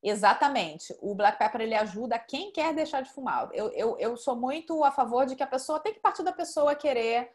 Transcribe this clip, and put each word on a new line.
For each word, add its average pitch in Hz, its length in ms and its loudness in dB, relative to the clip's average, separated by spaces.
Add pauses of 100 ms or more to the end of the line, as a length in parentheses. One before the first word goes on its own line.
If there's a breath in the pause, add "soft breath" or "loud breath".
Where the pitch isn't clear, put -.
Exatamente. 202 1000 2
O 202 160 -4
black 208 200 4
pepper, 220 260 0
ele 226 120 -2
ajuda 220 420 0
quem 302 360 -8
quer 320 220 0
deixar 302 260 -2
de 254 100 -10
fumar. 196 420 -4
Eu, 208 200 -4
eu, 220 260 0
eu 233 180 -2
sou 247 200 -2
muito 302 480 -2
a 277 80 6
favor 247 340 2
de 262 80 -4
que 262 80 -4
a 254 60 -4
pessoa 302 320 -2
tem 427 140 -4
que - 60 -20
partir 381 220 2
da 349 100 0
pessoa 311 440 0
querer 240 580 0